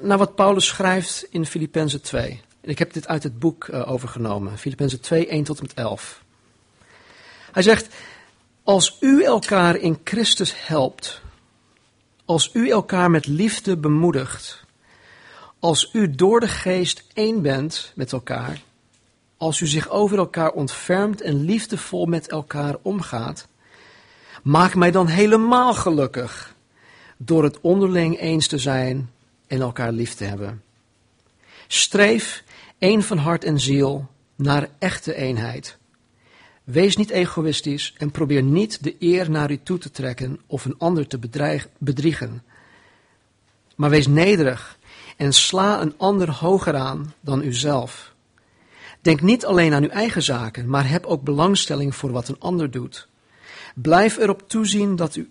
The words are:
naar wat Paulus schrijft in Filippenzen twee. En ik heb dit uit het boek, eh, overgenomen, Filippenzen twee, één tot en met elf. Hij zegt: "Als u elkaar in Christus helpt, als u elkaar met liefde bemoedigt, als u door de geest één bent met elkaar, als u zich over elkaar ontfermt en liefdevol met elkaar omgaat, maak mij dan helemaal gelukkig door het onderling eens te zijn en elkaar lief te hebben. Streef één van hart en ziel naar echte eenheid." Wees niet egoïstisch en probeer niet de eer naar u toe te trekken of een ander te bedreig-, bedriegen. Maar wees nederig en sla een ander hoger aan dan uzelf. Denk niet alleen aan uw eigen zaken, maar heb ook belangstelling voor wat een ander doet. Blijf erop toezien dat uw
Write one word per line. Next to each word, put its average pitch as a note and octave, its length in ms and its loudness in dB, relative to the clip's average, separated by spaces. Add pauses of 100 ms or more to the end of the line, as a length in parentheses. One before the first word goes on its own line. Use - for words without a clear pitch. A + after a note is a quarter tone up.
naar G3 160 2
wat G3 180 2
Paulus G3 300 4
schrijft F#3 640 -2
in E3 160 -4
Filippenzen D3+ 560 -4
twee. - 400 -6 (200)
En - 80 -12
ik C#3+ 100 -6
heb - 140 -2
dit - 140 -10
uit D#3 160 -4
het A#2 160 -8
boek, D#3+ 280 -2
eh, B2+ 240 -6
overgenomen, A2 640 -6
Filippenzen C3+ 440 -4
twee, E3 260 0
één D3+ 160 -2
tot D3 160 -6
en - 80 -10
met - 60 -20
elf. - 500 -8 (1300)
Hij F#3 120 2
zegt: - 320 4 (680)
"Als G3 360 4
u C#4 240 6
elkaar G3 520 4
in E3 280 0
Christus - 500 0 (140)
helpt, - 540 -4 (1040)
als E3 280 0
u A#3+ 160 0
elkaar F3+ 420 2
met D#3+ 140 2
liefde F#3 520 -2
bemoedigt, D3+ 840 -2 (960)
als E3 340 0
u F#3+ 220 0
door F#3+ 240 4
de A#3 80 2
geest F3+ 560 -2 (100)
één A3 280 0
bent C#3+ 540 -2
met C3 160 -6
elkaar, B2+ 500 -8 (760)
als D#3+ 220 -2
u E3+ 80 -2
zich D3+ 220 -2
over G3+ 280 2
elkaar E3 340 0
ontfermt F#3+ 720 -2
en D3 220 0
liefdevol F#3 640 -2
met E3+ 220 -2
elkaar C#3+ 540 -6
omgaat, D3 680 -6 (960)
maak E3 320 4
mij F3 160 6
dan F3+ 160 2
helemaal A3 640 4
gelukkig C3+ 840 -4 (600)
door D#3 260 2
het C#3+ 180 0
onderling F3+ 580 2
eens D#3+ 280 0
te D3+ 100 -4
zijn B2+ 540 -2 (360)
en C3 140 -4
elkaar A#2+ 300 -4
lief A#2 220 -4
te - 100 -10
hebben. G2+ 400 -8 (1040)
Streef - 760 0 (340)
één G3+ 260 4
van G3+ 140 -2
hart E3 260 0
en D3+ 160 0
ziel C#3 480 0 (280)
naar C#3+ 340 0 (100)
echte F3 360 -4
eenheid." B2 600 -6 (880)
Wees F3+ 340 2
niet G#3+ 120 0
egoïstisch D#3 880 -2
en D3 140 -4
probeer C#3+ 320 0
niet E3 400 0
de D#3+ 160 -6
eer F3+ 300 2
naar D3 220 0
u C#3+ 120 -4
toe F#3 140 -4
te F3 140 -12
trekken C3 560 -8
of - 180 -8
een C3+ 120 -4
ander E3 300 0
te C3 100 -6
bedreig-, C#3+ 500 -4 (100)
bedriegen. C3+ 680 -2 (1300)
Maar D3 140 0
wees D3 180 4
nederig D#3 680 2 (400)
en C#3 160 0
sla G3+ 480 2
een D3+ 160 -2
ander F#3+ 340 2
hoger E3 440 0
aan C#3+ 440 -6
dan C#3 220 -2
uzelf. C3 720 -4 (880)
Denk D#3 200 4
niet A3+ 240 4
alleen E3+ 280 4
aan C#3+ 100 2
uw D3+ 60 0
eigen G#3 340 -2
zaken, A#2+ 460 -4
maar C3+ 200 0
heb E3+ 160 -2
ook D#3 180 -4
belangstelling D3 720 0
voor C3 160 -6
wat A#2+ 160 -6
een C3+ 120 -10
ander E3+ 320 -2
doet. B2+ 360 -12 (680)
Blijf E3+ 420 4
erop G3+ 320 0
toezien G3+ 460 0
dat E3 180 -4
uw E3 180 -10